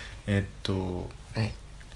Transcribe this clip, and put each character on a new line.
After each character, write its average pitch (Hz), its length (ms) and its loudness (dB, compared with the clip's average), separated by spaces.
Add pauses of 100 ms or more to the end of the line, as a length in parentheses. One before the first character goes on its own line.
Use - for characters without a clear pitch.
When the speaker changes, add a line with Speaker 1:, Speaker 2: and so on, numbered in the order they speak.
(280)
Speaker 1:
え 101 200 6
っ - 40 -8 (120)
と、 92 460 2 (260)
Speaker 2:
は 110 80 4
い。 107 100 2 (420)